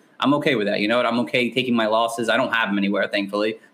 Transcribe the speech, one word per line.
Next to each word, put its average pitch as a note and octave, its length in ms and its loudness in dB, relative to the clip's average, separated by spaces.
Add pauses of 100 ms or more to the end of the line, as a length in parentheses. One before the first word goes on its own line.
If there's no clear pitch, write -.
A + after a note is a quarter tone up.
(200)
I'm C3+ 140 2
okay D3 200 0
with G#2 120 0
that. G2+ 140 -2
You G#2 80 0
know A#2+ 100 2
what? A#2+ 80 2
I'm A#2 140 0
okay A#2+ 300 0
taking B2 240 -2
my A2+ 120 2
losses. A2+ 420 0
I A2 80 2
don't - 160 0
have A2+ 160 0
him G2+ 100 0
anywhere, G2 300 0
thankfully. G#2 500 -2 (160)